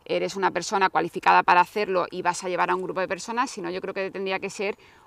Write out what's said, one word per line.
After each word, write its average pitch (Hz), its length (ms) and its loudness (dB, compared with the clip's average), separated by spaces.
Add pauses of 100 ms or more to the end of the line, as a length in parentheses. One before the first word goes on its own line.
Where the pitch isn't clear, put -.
eres 175 320 -2
una 185 140 2
persona 190 400 2
cualificada 180 520 2
para 175 200 6
hacerlo 190 480 0
y 180 100 -6
vas 175 240 -2
a 185 60 -4
llevar 175 180 2
a 180 60 2
un 185 80 -2
grupo 175 180 -4
de 180 80 -2
personas, 233 420 -4
si 208 120 -10
no, 170 80 -4
yo 180 100 -6
creo 185 140 -8
que 190 160 -4
tendría 190 280 -4
que 190 120 -6
ser 208 260 -4 (300)